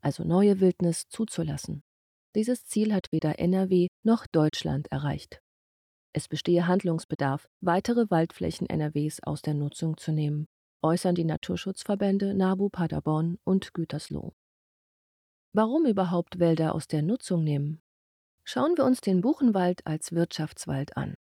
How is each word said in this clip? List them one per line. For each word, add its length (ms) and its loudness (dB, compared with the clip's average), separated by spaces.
Also 240 -4
neue 340 4
Wildnis 480 2
zuzulassen. 760 -6
Dieses 300 0
Ziel 280 0
hat 180 -2
weder 260 0
N 160 2
R 160 0
W 180 4
noch 220 2
Deutschland 680 0
erreicht. 480 -6
Es 140 -6
bestehe 380 0
Handlungsbedarf, 840 -2
weitere 480 0
Waldflächen 580 0
N 140 -2
R 140 -4
Ws 260 -2
aus 220 -6
der 100 -2
Nutzung 440 -4
zu 140 -6
nehmen, 360 -2
äußern 320 2
die 120 0
Naturschutzverbände 1080 -2
nabu 360 2
Paderborn 760 -2
und 320 0
Gütersloh. 580 -8
Warum 300 4
überhaupt 540 0
Wälder 340 4
aus 140 -4
der 160 0
Nutzung 400 -2
nehmen? 360 -2
Schauen 320 0
wir 100 2
uns 160 2
den 200 2
Buchenwald 640 2
als 260 -6
Wirtschaftswald 840 -4
an. 260 -6